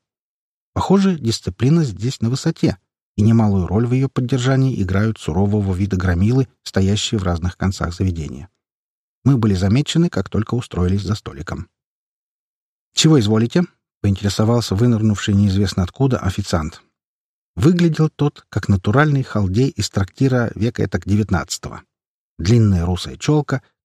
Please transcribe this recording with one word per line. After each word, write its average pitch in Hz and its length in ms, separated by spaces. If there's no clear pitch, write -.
Похоже, 190 440
дисциплина 127 640
здесь 110 380
на 113 80
высоте — 147 480
и - 20
немалую 107 460
роль 110 180
в 120 80
её 131 160
поддержании 131 720
играют 98 380
сурового 98 560
вида 95 220
громилы, 98 500
стоящие 101 560
в 92 60
разных 87 320
концах 85 360
заведения. 82 560
Мы 139 120
были 107 180
замечены, 127 540
как 95 200
только - 260
устроились 98 480
за 92 140
столиком. - 520
«Чего 160 240
изволите?» — 113 460
поинтересовался 107 760
вынырнувший 110 580
неизвестно 98 480
откуда 127 380
официант. 92 600
Выглядел 156 520
тот, - 420
как - 180
натуральный 131 560
халдей 104 460
из - 200
трактира 123 640
века 107 300
этак 92 200
девятнадцатого. - 760
Длинная 95 480
русая 90 300
чёлка, 147 460